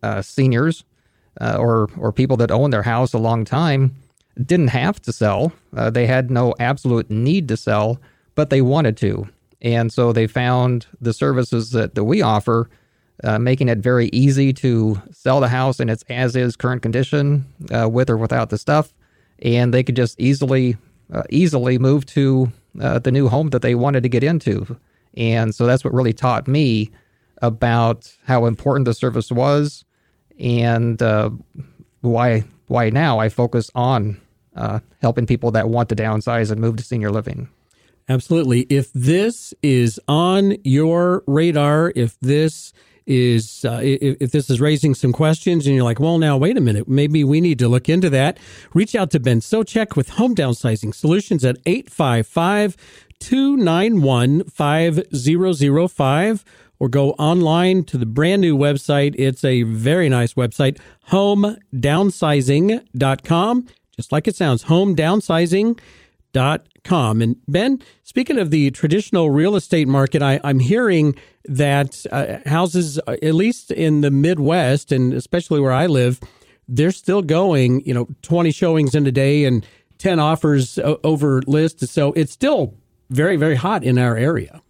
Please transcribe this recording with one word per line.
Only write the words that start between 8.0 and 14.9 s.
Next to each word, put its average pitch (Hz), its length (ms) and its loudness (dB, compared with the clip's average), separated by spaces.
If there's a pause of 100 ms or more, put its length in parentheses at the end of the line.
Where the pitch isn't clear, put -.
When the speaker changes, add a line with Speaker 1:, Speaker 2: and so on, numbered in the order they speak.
Speaker 1:
but 151 160 -2
they 135 120 2
wanted 127 340 2
to. 98 320 -4 (320)
And 117 320 -2
so 120 200 2
they 113 160 0
found 123 580 -2 (140)
the 117 120 -2
services 123 600 -2
that, 113 220 -2
that 104 100 -2
we 175 180 0
offer, 113 480 0 (540)
uh, 107 140 -2
making 127 300 0
it 117 100 0
very 120 340 0
easy 135 400 2
to 113 480 0 (100)